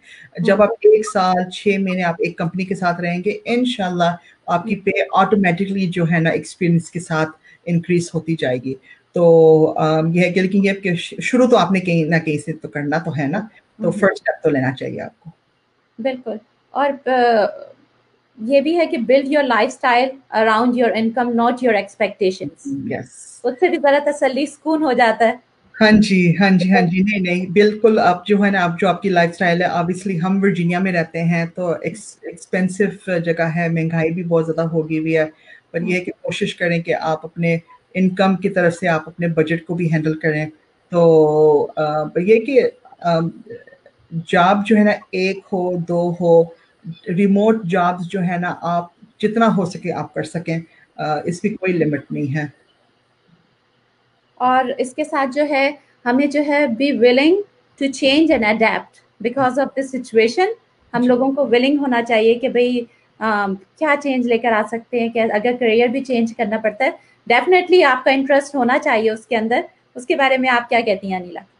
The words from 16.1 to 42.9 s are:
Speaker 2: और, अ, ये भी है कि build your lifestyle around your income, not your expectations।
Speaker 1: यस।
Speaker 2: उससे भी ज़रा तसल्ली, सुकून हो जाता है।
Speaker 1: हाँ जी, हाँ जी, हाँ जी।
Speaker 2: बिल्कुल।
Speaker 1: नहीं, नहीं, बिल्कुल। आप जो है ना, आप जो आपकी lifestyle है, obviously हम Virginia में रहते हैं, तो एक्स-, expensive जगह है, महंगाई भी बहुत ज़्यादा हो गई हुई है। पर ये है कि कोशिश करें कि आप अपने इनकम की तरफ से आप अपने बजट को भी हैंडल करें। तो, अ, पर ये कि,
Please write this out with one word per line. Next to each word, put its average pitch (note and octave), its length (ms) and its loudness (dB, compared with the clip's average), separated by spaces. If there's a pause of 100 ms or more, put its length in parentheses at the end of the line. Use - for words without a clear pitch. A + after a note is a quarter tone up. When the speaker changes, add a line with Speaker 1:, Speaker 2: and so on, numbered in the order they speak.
Speaker 2:
और, C#4 360 -2
अ, A#3+ 360 2 (960)
ये C#4 180 2
भी D4 140 -2
है E4 120 2
कि D#4+ 100 -6
build B3+ 280 2
your C#4+ 200 0
lifestyle B3 640 0 (280)
around A3+ 360 2
your A#3 200 0
income, A3+ 380 -2
not A#3 220 0
your B3 200 0
expectations। G3 960 -4
Speaker 1:
यस। B3+ 580 -10 (180)
Speaker 2:
उससे C4 240 0
भी E4 80 0
ज़रा C#4+ 220 2
तसल्ली, C#4+ 480 -2
सुकून D#4 360 -4
हो C#4+ 100 0
जाता A3+ 340 2
है। A#3 140 -2 (400)
Speaker 1:
हाँ G#3+ 120 6
जी, F#3 400 4
हाँ F#3+ 180 2
जी, F#3 200 2
हाँ F#3+ 120 4
जी। F3+ 200 0
Speaker 2:
बिल्कुल। G3+ 200 -2
Speaker 1:
नहीं, F3+ 140 -2
नहीं, F3+ 160 -6
बिल्कुल। G#3+ 460 4
आप F3+ 280 0
जो G3+ 160 2
है G3+ 80 2
ना, G3 100 0
आप E3+ 200 -2
जो G3 80 0
आपकी F3 200 -2
lifestyle F3 540 0
है, F3+ 80 0
obviously F3+ 500 -4
हम F#3+ 200 0
Virginia F3+ 400 0
में F#3+ 120 -2
रहते E3 260 -4
हैं, E3+ 300 0
तो E3+ 340 -6
एक्स-, - 420 -12
expensive F#3 760 -4 (100)
जगह E3+ 360 -2
है, E3 280 -2
महंगाई E3 380 -2
भी F3 120 -6
बहुत E3+ 220 0
ज़्यादा D#3+ 180 -4
हो E3 200 -2
गई D#3 160 -4
हुई D#3+ 140 -2
है। D#3+ 120 2 (480)
पर E3+ 100 -4
ये F3+ 120 -2
है F3+ 60 -2
कि F3+ 100 -10
कोशिश G3 420 -6
करें E3+ 300 -2
कि E3+ 100 -4
आप D#3+ 320 -2
अपने E3 360 -2 (360)
इनकम F#3+ 400 2
की F#3 120 -4
तरफ F3+ 240 0
से F3+ 140 -6
आप D#3+ 200 0
अपने E3+ 220 -6
बजट E3 380 -2
को F3 80 -6
भी E3+ 140 -2
हैंडल D#3 260 0
करें। D#3 360 -4 (420)
तो, D#3 720 6 (160)
अ, D3+ 260 -2
पर D3+ 160 -4
ये G#3 180 4
कि, C4 200 2 (440)